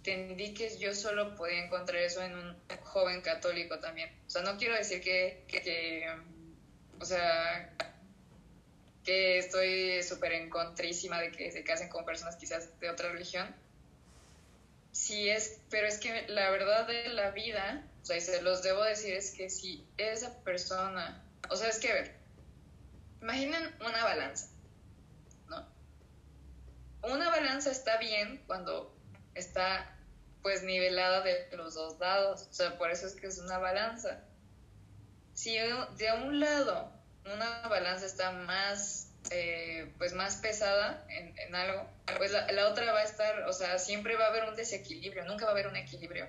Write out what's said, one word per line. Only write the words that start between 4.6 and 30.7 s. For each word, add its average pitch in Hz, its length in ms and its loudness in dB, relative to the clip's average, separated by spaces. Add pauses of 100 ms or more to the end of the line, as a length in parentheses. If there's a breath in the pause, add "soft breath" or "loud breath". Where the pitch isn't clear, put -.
decir 196 260 0
que, 185 460 2
que, - 140 -2
que, 165 460 -2 (920)
o 180 60 -8
sea, 175 680 2 (1300)
que 185 340 6
estoy 185 680 2
súper 180 300 -2
en 165 160 -4
contrísima 170 720 -2
de 170 120 -2
que - 200 -8
se 160 120 -10
casen 170 260 -2
con 170 160 -6
personas 165 300 -6
quizás - 440 -8
de 170 100 -4
otra 170 220 -4
religión. 180 440 -6 (1400)
Sí 208 380 0
es, 220 400 0
pero 214 180 2
es 208 120 -2
que 226 280 -4
la 196 220 4
verdad 202 380 4
de 233 220 -2
la 202 220 2
vida, 214 560 -4 (140)
o - 40 -16
sea, 170 120 0
y 170 40 0
se 175 200 0
los 180 220 4
debo 190 200 6
decir, 214 300 2
es 196 180 -2
que 185 180 -6
si 185 380 -8 (100)
esa 220 460 -4
persona, 185 800 -2 (260)
o 554 60 2
sea, 226 140 2
es 220 80 0
que, 233 140 2
a - 20 6
ver, - 260 0 (1000)
imaginen 277 540 0 (100)
una 226 180 0
balanza, 160 440 0 (1000)
¿no? - 200 -10 (1400)
Una 285 260 0
balanza 285 420 2
está 226 260 2
bien 220 500 -2
cuando 180 480 -6 (400)
está, 185 600 -2 (460)
pues, 196 220 0
nivelada 185 580 4